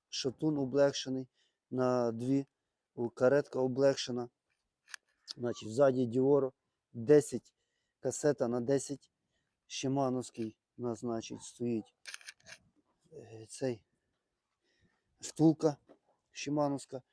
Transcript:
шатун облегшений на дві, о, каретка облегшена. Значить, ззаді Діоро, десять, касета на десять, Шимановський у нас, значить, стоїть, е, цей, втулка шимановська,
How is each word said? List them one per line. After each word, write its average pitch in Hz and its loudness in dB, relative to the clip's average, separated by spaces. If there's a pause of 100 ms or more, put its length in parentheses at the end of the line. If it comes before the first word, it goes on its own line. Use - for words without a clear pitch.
шатун 151 -4
облегшений 135 0 (440)
на 127 2
дві, 131 -2 (480)
о, 120 -4
каретка 131 2
облегшена. 131 0 (1080)
Значить, 117 -6
ззаді 131 4
Діоро, 131 2 (400)
десять, 123 4 (460)
касета 135 -2
на 123 -2
десять, 135 -4 (560)
Шимановський 127 -4 (200)
у 120 -12
нас, 117 -6
значить, 113 -8
стоїть, 120 -6 (1160)
е, 113 -18
цей, 127 -4 (1400)
втулка 156 2 (540)
шимановська, 143 -4 (120)